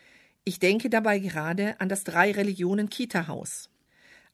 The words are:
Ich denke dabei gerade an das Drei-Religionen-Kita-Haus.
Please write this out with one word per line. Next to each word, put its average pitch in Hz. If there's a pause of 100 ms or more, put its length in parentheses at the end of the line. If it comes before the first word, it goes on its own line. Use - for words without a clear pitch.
(440)
Ich 175
denke 214
dabei 220
gerade 180
an 190
das 196
Drei-Religionen-Kita-Haus. 196 (640)